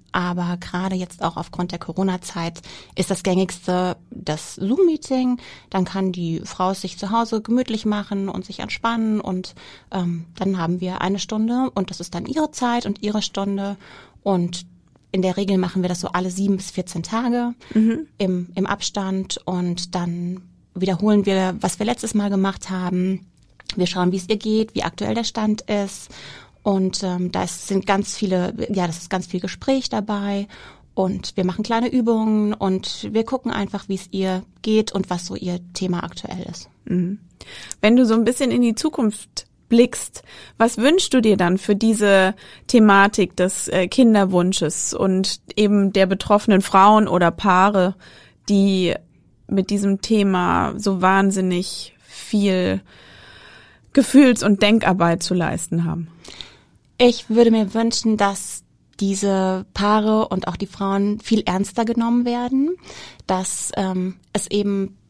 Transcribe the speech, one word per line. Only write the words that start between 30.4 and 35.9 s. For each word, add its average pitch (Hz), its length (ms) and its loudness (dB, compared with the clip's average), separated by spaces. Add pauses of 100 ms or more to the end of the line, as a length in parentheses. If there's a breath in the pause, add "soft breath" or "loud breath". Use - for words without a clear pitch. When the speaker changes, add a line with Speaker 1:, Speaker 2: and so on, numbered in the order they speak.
Speaker 1:
Und 190 420 -4
wir 185 80 0
machen 185 180 -2
kleine 233 280 -2
Übungen 220 640 2
und 190 580 -4
wir 226 100 2
gucken 247 280 -4
einfach, 202 380 -6
wie 190 60 -4
es 190 140 -8
ihr 190 320 -2 (220)
geht 214 300 2
und 190 180 -2
was 175 160 -6
so - 80 -10
ihr 175 240 -6 (140)
Thema 175 300 -2